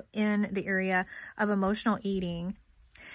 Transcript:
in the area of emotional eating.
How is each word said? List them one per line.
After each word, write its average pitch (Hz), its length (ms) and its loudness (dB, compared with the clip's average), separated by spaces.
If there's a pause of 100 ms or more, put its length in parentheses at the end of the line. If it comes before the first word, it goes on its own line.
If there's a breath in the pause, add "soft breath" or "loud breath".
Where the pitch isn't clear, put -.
(120)
in 208 400 2
the 196 140 -2
area 190 400 2 (320 loud breath)
of 208 100 2
emotional 202 540 2
eating. 180 560 -2 (560 loud breath)